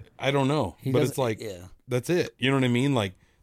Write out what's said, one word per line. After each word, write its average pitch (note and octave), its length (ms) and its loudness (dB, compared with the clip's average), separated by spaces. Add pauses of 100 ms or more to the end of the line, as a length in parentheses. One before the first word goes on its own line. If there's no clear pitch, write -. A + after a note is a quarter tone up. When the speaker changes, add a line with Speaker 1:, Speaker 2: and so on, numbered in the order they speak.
(180)
Speaker 1:
I C3+ 140 -2
don't C#3 160 2
know. C3+ 340 0
Speaker 2:
He A#2+ 100 -4
Speaker 1:
But B2 120 4
it's A#2+ 80 0
Speaker 2:
doesn't, C3+ 120 -2
Speaker 1:
like, A2+ 160 -2
Speaker 2:
yeah. F2+ 280 -12 (200)
Speaker 1:
that's B2 220 -4
it. F3 300 0
You B2 100 2
know C#3 80 4
what C3 80 2
I B2 40 2
mean? C3 260 2
Like, G2 180 0 (300)